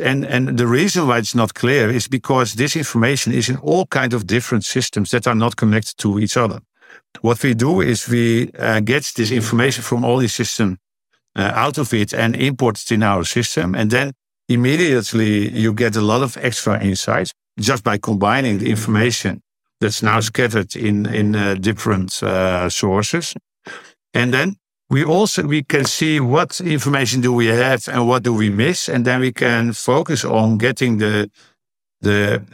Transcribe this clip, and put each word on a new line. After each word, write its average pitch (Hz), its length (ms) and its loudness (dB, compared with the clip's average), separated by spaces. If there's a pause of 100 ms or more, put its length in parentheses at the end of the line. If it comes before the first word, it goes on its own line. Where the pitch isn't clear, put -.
and, 139 240 0
and 127 320 0
the 120 80 2
reason 160 420 2
why 120 100 2
it's 110 160 -4
not 117 200 0
clear 120 360 2
is 123 180 -2
because 127 460 0
this 135 220 -2
information 135 560 0
is 123 160 0
in 131 80 -2
all 160 300 0
kinds 127 280 -2
of 104 120 -4
different 110 380 0
systems - 460 -4
that 123 160 0
are 120 120 2
not 117 180 0
connected 107 420 0
to 101 200 0
each 104 180 -2
other. 120 240 0 (640)
What 117 200 0
we 135 120 2
do 143 260 0
is 127 280 -2
we, 117 500 0
uh, 113 220 0
get 123 360 -2
this 110 140 0
information 120 520 0
from 123 220 -2
all 120 140 2
these 120 160 0
systems, 101 440 -2 (560)
uh, 98 200 -2
out 135 240 0
of 135 160 -2
it 104 180 0
and 117 240 0
import 120 460 0
it - 100 -6
in 110 100 2
our 101 220 2
system. 123 500 -2
And 110 160 0
then 135 220 0 (360)
immediately 120 1000 2
you 113 240 0
get 110 240 0
a 113 40 2
lot 110 220 2
of 127 140 -4
extra 107 440 -2
insights 98 520 -2 (260)
just 110 260 0
by 107 140 0
combining 107 600 0
the 92 120 -2
information 110 720 0 (380)
that's 110 220 -2
now 110 180 2
scattered 110 560 -2
in, 104 300 0
in, 107 280 0
uh, 101 200 0
different, 95 680 -2
uh, 92 460 0
sources. 104 640 -2 (800)
And 123 180 2
then 160 240 0 (320)
we 139 160 2
also, 185 380 2
we 147 200 0
can 139 220 0
see 156 360 0
what 143 400 0
information 139 600 0
do 123 120 2
we 117 140 4
have 123 420 2
and 123 200 0
what 123 140 2
do 120 100 0
we 107 180 2
miss. 123 380 0
And 127 160 0
then 127 160 0
we 127 120 0
can 117 400 0
focus 139 520 0
on 113 340 2
getting 120 400 0
the, 104 320 0 (680)
the, 104 420 2 (120)